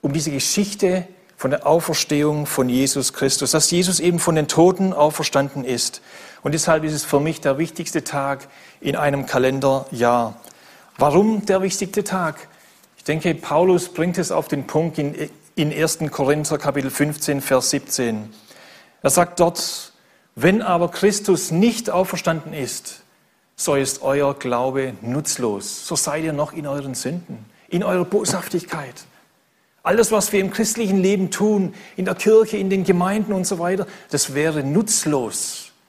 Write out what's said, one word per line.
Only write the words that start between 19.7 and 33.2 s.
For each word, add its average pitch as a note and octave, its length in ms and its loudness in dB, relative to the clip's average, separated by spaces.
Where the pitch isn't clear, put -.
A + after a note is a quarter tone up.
"Wenn F#3 260 2
aber F3 300 0
Christus G3 580 0
nicht G#3+ 400 2
auferstanden E3+ 640 -2
ist, - 480 -10
so - 180 0
ist C3+ 280 0
euer C#3 320 2
Glaube C3 680 -2
nutzlos." A#2+ 840 -4
So D#3+ 100 -4
seid D#3 280 -2
ihr D#3+ 80 -2
noch D3 200 -2
in D#3 160 -8
euren C#3 260 -6
Sünden, B2+ 500 -8
in F3 160 -2
eurer F3+ 200 0
Boshaftigkeit. F3 1000 -4
All F#3 120 4
das, A3+ 160 4
was G#3 200 0
wir G3+ 80 4
im F#3+ 120 -2
christlichen A3 460 0
Leben F#3+ 340 2
tun, G#3 420 2
in F#3 80 -4
der F#3 100 -2
Kirche, A3 420 6
in F#3+ 140 0
den F#3+ 140 2
Gemeinden F#3+ 480 2